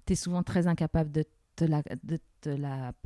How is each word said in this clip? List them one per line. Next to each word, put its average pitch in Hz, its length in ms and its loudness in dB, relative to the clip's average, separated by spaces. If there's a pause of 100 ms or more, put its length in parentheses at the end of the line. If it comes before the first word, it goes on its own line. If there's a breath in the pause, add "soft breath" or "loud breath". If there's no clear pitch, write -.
t'es 190 100 2
souvent 180 260 0
très 180 260 2
incapable 160 440 2
de 151 140 0 (320)
te 165 80 2
la, 151 180 2 (220)
de 160 120 -4 (220)
te - 80 -10
la 139 460 -4 (120)